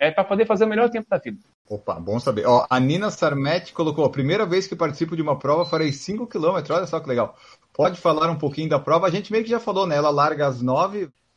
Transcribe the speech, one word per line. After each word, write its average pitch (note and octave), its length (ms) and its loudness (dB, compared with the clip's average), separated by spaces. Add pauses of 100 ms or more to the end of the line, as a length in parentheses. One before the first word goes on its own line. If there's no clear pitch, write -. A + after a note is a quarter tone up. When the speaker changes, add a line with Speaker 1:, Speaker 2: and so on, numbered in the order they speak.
Speaker 1:
É D3 100 4
pra F#3+ 140 2
poder G#3 220 2
fazer G#3+ 180 4
o A3 40 0
melhor A3 200 2
tempo A3+ 220 -4
da F#3 80 0
vida. A2 180 -8 (320)
Speaker 2:
Opa, G#2 320 -6
bom G2 180 -4
saber. A2 280 0
Ó, B2 240 6
a B2+ 100 4
Nina E3+ 300 2
Sarmete D3 640 -2
colocou, D#3 320 0
"A A#2+ 40 4
primeira E3 360 0
vez F#3+ 200 0
que - 80 -8
participo E3 400 -2
de D#3+ 60 -4
uma D3 180 0
prova, D3+ 280 0
farei D#3+ 260 0
cinco G#3+ 340 -8
quilômetros." D#3+ 480 -2
Olha F3+ 120 0
só E3 120 -4
que C#3+ 100 -8
legal. A#2 280 -2 (380)
Pode - 260 0
falar D#3+ 300 2
um E3 80 -4
pouquinho D#3 320 -4
da D3 80 2
prova? E3 280 2
A F3+ 40 2
gente G3 220 -4
meio A3 120 0
que A3+ 60 -6
já A#3 100 0
falou, G3 260 0
né? D3+ 100 0
Ela D3 120 2
larga D3 380 2
às B2 160 -2
nove, E3 480 0 (260)